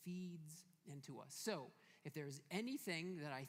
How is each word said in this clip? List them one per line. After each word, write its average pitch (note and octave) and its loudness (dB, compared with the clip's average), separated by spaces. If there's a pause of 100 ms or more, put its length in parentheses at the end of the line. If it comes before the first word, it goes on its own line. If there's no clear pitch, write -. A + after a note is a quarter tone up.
feeds F3 -2 (220)
into C#3 -4
us. C3+ -8
So, D#3+ 2 (320)
if D3 -2
there's C#3+ -2 (120)
anything F#3 2
that D3 0
I C3+ 0